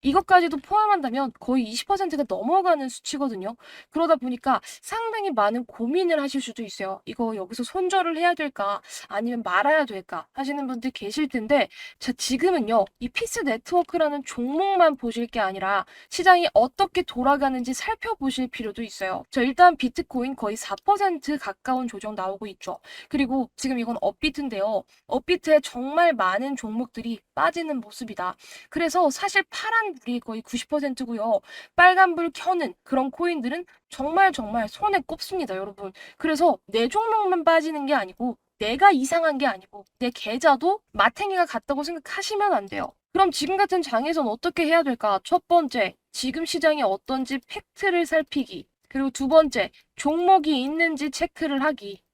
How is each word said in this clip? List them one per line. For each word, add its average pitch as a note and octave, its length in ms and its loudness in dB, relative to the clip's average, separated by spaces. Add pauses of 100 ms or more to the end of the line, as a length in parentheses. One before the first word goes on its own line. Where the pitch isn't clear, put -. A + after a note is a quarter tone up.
이것까지도 E4+ 540 4
포함한다면 C#4 800 0
거의 B3+ 240 0
이십 A3 240 -8
퍼센트가 E4+ 420 0
넘어가는 D#4 580 2
수치거든요. A#3 680 -6 (340)
그러다 D#4 260 2
보니까 B3 460 -2 (220)
상당히 A4 480 -4
많은 A3+ 340 0
고민을 D#4 560 -2
하실 C#4 180 -4
수도 A#3+ 220 -12
있어요. F#3+ 440 -8
"이거 A3+ 300 -4
여기서 G3+ 280 -8
손절을 F4+ 520 0
해야 E4+ 200 2
될까? G3+ 440 -4 (280)
아니면 A#3 360 -4
말아야 C4+ 420 2
될까?" F#3+ 480 -10
하시는 C#4 340 -6
분들 B3+ 240 -6
계실 A3 360 -4
텐데, A#3 400 2 (300)
자, - 140 -6
지금은요, B3 760 2 (140)
이 A#3+ 100 -8
피스 - 300 -6
네트워크라는 D4+ 840 0
종목만 D#4+ 760 2
보실 A#3 280 -6
게 A#3 140 -6
아니라 F#3+ 480 -2 (240)
시장이 F4 420 6
어떻게 E4 480 2
돌아가는지 C4 720 0
살펴보실 C4+ 760 -4
필요도 A3 340 -8
있어요. F#3+ 480 -6
자, C4 100 0
일단 D4 360 6
비트코인 B3+ 580 -4
거의 G#3+ 220 -4
사 - 260 -8
퍼센트 F#4+ 540 0
가까운 B3+ 500 -4
조정 G#3+ 260 -8
나오고 G3 340 -6
있죠. - 320 -12 (280)
그리고 C4 480 -2
지금 C4 240 -4
이건 A#3 220 -4
업비트인데요. A3 840 -2 (240)
업비트에 D#4 540 2
정말 D4 500 0
많은 B3 460 0
종목들이 A#3 640 -8 (120)
빠지는 D#4+ 460 0
모습이다. G3+ 560 -10 (340)
그래서 E4+ 400 2
사실 G4 400 -2
파란 A4 460 -2
불이 B3 240 -6
거의 A3+ 220 -10
구십 - 260 -10
퍼센트고요. A#3 720 -2 (380)
빨간 F4+ 380 8
불 E4+ 160 -2
켜는 F4+ 420 -2 (100)
그런 C4 280 -2
코인들은 E4 540 -4 (220)
정말, E4 460 2
정말 A3 340 -4
손에 G4+ 400 0
꼽습니다, D#4+ 480 -6
여러분. G3 380 -10 (240)
그래서 D#4+ 480 2
내 A3+ 240 0
종목만 G#4 560 0
빠지는 D#4 400 2
게 C#4 80 0
아니고, A#3 440 -4 (200)
내가 C4+ 340 4
이상한 D4+ 460 0
게 C4+ 100 0
아니고, G3+ 380 -8 (140)
내 B3 140 -2
계좌도 D4 680 2 (100)
마탱이가 F4 540 0
같다고 C#4 380 -6
생각하시면 G4 680 -4
안 G#3+ 140 0
돼요. G3 260 -8 (220)
그럼 F#4 180 4
지금 D#4 240 -2
같은 F#4+ 260 2
장에선 C#4+ 460 0
어떻게 D#4 380 -2
해야 E4 180 4
될까? A3 400 0
첫 - 240 0
번째, C4 480 2 (160)
지금 C4+ 340 -4
시장이 D4+ 380 2
어떤지 C4 640 -2
팩트를 F4+ 580 -2
살피기. C#4+ 600 -2 (240)
그리고 C4+ 200 -2
두 C4+ 180 -4
번째, C#4+ 440 4 (240)
종목이 D#4+ 640 4
있는지 D4+ 480 0
체크를 C#4+ 540 -4
하기. G#3 400 -4 (100)